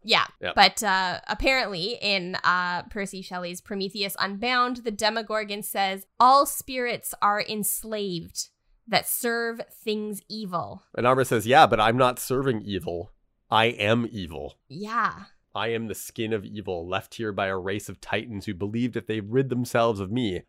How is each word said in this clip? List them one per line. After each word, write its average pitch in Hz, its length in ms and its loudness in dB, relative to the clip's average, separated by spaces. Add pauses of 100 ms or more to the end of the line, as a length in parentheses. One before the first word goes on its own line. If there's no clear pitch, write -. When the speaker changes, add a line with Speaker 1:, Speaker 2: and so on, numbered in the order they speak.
Speaker 1:
Yeah. 190 220 2 (160)
Speaker 2:
Yep. - 140 -4
Speaker 1:
But, 196 260 6
uh, 190 440 0
apparently 208 760 -2
in, 190 320 -2 (100)
uh, 180 460 0
Percy 196 320 -8
Shelley's 180 400 -8
Prometheus 196 560 -6
Unbound, 247 640 0
the 233 60 -2
Demogorgon 214 720 -2
says, 196 440 -2 (140)
"All 269 240 10
spirits 247 800 -4
are 208 180 4
enslaved 202 1080 -4 (380)
that 208 220 2
serve 233 540 -2 (100)
things 214 560 -6
evil." 180 540 -8 (120)
Speaker 2:
And 113 120 0
Armus 131 220 4
says, 110 180 2
"Yeah, 139 200 10
but 107 140 4
I'm 113 160 4
not 123 220 4
serving 131 480 -2
evil. 87 460 -6 (380)
I 113 160 6
am 113 440 2
evil." 80 480 -10 (100)
Speaker 1:
Yeah. 208 460 -4 (400)
Speaker 2:
"I 104 140 -2
am 113 180 -2
the 98 80 -6
skin 110 400 -4
of 101 100 -2
evil, 98 420 -6
left 92 280 -6
here 107 180 -4
by 98 140 -2
a 95 100 -2
race 95 320 -4
of 98 100 -12
titans 107 460 -6
who 110 80 -4
believed 107 420 -2
if 117 120 -6
they 110 140 -2
rid 123 280 0
themselves 120 520 2
of 95 120 -4
me, 107 360 0